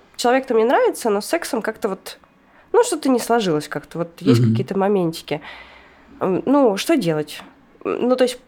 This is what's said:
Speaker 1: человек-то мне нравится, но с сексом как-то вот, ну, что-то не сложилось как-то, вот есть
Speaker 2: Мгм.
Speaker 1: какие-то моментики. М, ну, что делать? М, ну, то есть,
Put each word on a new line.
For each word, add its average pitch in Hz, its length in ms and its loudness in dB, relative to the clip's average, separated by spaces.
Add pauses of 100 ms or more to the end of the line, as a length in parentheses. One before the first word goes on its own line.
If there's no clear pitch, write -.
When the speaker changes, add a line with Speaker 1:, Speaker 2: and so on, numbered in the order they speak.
(160)
Speaker 1:
человек-то 254 380 0
мне 220 120 4
нравится, 320 440 2
но 202 100 0
с 202 60 -6
сексом 285 360 -4
как-то 220 280 -4
вот, - 300 -10 (520)
ну, 453 140 4
что-то 311 240 -2
не 247 100 2
сложилось 196 480 0
как-то, - 320 -10
вот 170 220 -10
есть 127 180 4
Speaker 2:
Мгм. 120 120 4
Speaker 1:
какие-то 131 260 -2
моментики. 180 640 -2 (800)
М, 180 240 -2
ну, 254 320 4
что 330 200 0
делать? 156 440 -4 (440)
М, 101 240 0
ну, 254 80 4
то 262 80 2
есть, 247 220 -4